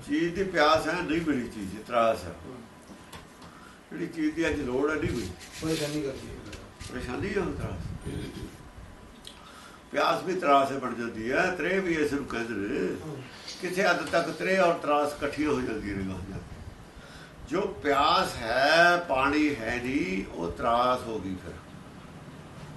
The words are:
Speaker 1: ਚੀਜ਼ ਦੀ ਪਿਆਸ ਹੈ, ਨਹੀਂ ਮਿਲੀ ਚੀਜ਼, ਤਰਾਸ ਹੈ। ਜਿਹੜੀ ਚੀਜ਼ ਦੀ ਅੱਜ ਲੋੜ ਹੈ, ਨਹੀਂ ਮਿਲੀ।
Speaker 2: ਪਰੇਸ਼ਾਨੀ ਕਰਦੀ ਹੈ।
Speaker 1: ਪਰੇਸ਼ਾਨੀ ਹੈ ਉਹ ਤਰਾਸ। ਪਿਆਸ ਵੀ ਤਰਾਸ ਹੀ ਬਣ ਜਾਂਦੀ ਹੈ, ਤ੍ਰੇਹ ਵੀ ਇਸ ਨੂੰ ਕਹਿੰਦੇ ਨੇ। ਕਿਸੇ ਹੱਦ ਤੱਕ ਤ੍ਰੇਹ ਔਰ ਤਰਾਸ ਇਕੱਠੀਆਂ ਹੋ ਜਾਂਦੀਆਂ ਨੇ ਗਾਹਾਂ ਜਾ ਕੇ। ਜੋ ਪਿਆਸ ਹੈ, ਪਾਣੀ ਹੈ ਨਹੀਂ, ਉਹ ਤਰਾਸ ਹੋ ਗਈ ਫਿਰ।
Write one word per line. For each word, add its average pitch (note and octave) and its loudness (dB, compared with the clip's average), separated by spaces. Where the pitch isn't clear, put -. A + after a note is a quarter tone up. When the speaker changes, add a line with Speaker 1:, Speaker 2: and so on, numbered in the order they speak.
Speaker 1:
ਚੀਜ਼ E3 0
ਦੀ F#3+ 0
ਪਿਆਸ D#3 4
ਹੈ, F3 0
ਨਹੀਂ D#3+ 0
ਮਿਲੀ C3 0
ਚੀਜ਼, G2+ -8
ਤਰਾਸ A2+ 4
ਹੈ। - -8
ਜਿਹੜੀ E3+ -4
ਚੀਜ਼ D#3 0
ਦੀ E3 0
ਅੱਜ D3 0
ਲੋੜ C3+ 0
ਹੈ, D#3 0
ਨਹੀਂ D3+ 0
ਮਿਲੀ। A2 -2
Speaker 2:
ਪਰੇਸ਼ਾਨੀ D3+ -2
ਕਰਦੀ - -8
ਹੈ। - -12
Speaker 1:
ਪਰੇਸ਼ਾਨੀ B2+ -4
ਹੈ G3+ 2
ਉਹ D#3+ 0
ਤਰਾਸ। - -6
ਪਿਆਸ D#3 2
ਵੀ F3 -2
ਤਰਾਸ C#3 6
ਹੀ C3+ -2
ਬਣ A#2+ -2
ਜਾਂਦੀ A2 -4
ਹੈ, F3 4
ਤ੍ਰੇਹ F3+ 0
ਵੀ F3 2
ਇਸ C#3+ 2
ਨੂੰ C#3 -2
ਕਹਿੰਦੇ A#2 -4
ਨੇ। A2+ -2
ਕਿਸੇ F3+ -2
ਹੱਦ E3 4
ਤੱਕ E3 2
ਤ੍ਰੇਹ F#3 2
ਔਰ E3+ 6
ਤਰਾਸ D3 2
ਇਕੱਠੀਆਂ D3+ 0
ਹੋ C3 2
ਜਾਂਦੀਆਂ G#2 -4
ਨੇ F#2+ -2
ਗਾਹਾਂ F#2+ -6
ਜਾ F#2+ -8
ਕੇ। - -10
ਜੋ F3 0
ਪਿਆਸ D#3 4
ਹੈ, D3 8
ਪਾਣੀ D3 4
ਹੈ A#2+ -2
ਨਹੀਂ, E3 0
ਉਹ F2 -4
ਤਰਾਸ B2 4
ਹੋ A2+ -4
ਗਈ F#2+ -4
ਫਿਰ। E2+ -10